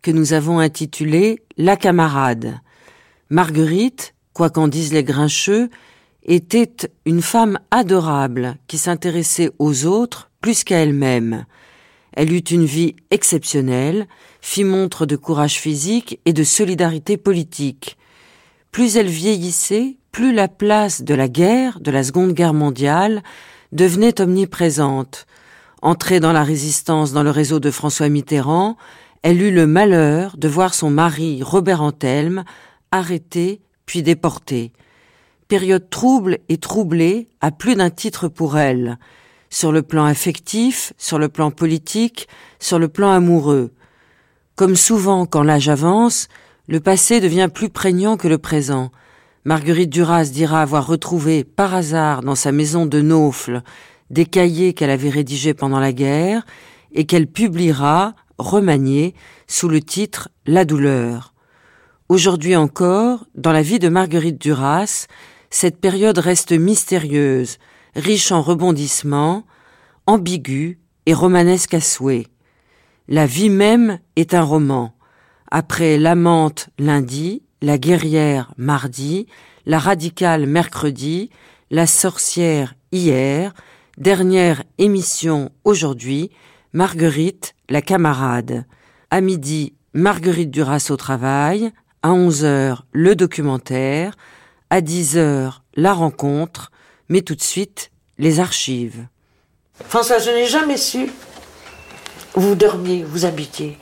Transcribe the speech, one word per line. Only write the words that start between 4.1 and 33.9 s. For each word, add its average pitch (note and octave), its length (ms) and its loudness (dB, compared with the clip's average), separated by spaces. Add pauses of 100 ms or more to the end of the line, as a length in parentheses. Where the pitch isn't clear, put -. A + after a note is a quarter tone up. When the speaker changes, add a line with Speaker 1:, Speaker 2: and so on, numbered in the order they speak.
Speaker 1:
quoi E3 180 0
qu'en D#3+ 160 2
disent D3 260 -2
les D3+ 120 2
grincheux, D3+ 640 0 (540)
était G#3+ 680 0 (140)
une E3 180 0
femme A3 380 0 (100)
adorable D3 880 0 (100)
qui D#3+ 100 -10
s'intéressait E3+ 840 -2
aux D3 260 0
autres A3+ 540 -2
plus A3 240 -2
qu'à F3+ 140 2
elle-même. B2+ 680 0 (680)
Elle D#3 180 0
eut F3+ 80 0
une E3+ 260 0
vie D#3 300 -2 (160)
exceptionnelle, D3+ 960 -2 (320)
fit - 240 -4
montre F#3+ 420 0
de D3 80 -2
courage D3 460 -2
physique D#3 640 -4
et E3+ 80 2
de D3+ 100 2
solidarité F3 760 0
politique. D#3+ 800 -4 (760)
Plus A3+ 240 2
elle G#3+ 120 4
vieillissait, G3 920 -2 (140)
plus B3 200 0
la G3 160 2
place G#3 540 0
de C#3+ 120 -2
la C3+ 140 0
guerre, G3+ 520 2
de D3+ 100 -4
la C3+ 120 0
Seconde F3+ 300 0
Guerre D#3+ 220 2
mondiale, D3+ 680 0 (500)
devenait F#3 460 2
omniprésente. E3 1080 0 (560)
Entrée E3+ 380 2
dans D#3+ 120 2
la D3+ 100 4
résistance D3+ 680 -2
dans D3 100 0
le C#3+ 80 2
réseau D3+ 300 0
de C#3+ 100 0
François D3 380 -2
Mitterrand, D3+ 680 0 (440)
elle F3 200 4
eut G3+ 80 2
le E3+ 160 4
malheur E3+ 720 2
de D#3 100 -2
voir F3+ 240 0
son D#3 160 -2
mari, D3+ 540 0
Robert E3+ 400 0
Antelme, D3 640 -2 (480)
arrêté F3+ 680 -4 (240)
puis E3+ 180 -8